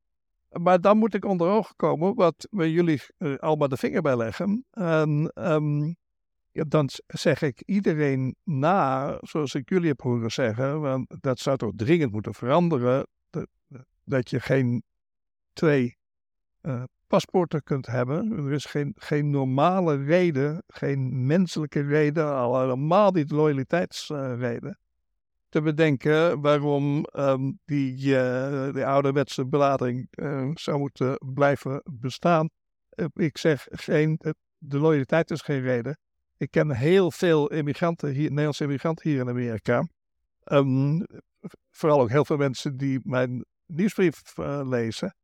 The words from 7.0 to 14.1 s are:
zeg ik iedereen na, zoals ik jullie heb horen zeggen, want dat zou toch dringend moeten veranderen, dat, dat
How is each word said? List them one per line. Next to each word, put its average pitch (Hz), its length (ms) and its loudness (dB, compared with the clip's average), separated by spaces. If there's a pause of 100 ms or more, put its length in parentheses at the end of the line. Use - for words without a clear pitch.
zeg - 340 0
ik 143 240 -4
iedereen 147 760 0
na, 143 800 0
zoals 151 340 -6
ik 143 140 -6
jullie 175 180 2
heb 143 140 0
horen 120 300 -2
zeggen, 135 500 -2
want 131 380 -4
dat 127 200 -2
zou 135 180 0
toch 113 180 -4
dringend 135 360 2
moeten 104 220 -6
veranderen, 135 720 2 (220)
dat, - 180 -10 (560)
dat 127 260 -2